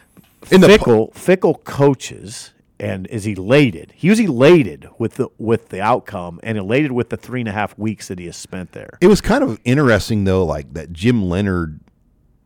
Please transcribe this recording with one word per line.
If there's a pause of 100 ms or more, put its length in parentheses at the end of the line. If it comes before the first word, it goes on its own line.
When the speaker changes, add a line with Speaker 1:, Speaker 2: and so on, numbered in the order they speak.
(500)
Speaker 1:
In
the
Speaker 2:
Fickle,
Fickle
coaches (280)
and
is
elated.
He
was
elated (100)
with
the, (100)
with
the
outcome
and
elated
with
the
three
and
a
half
weeks
that
he
has
spent
there.
Speaker 1:
It
was
kind
of
interesting,
though,
like,
that
Jim
Leonhard (640)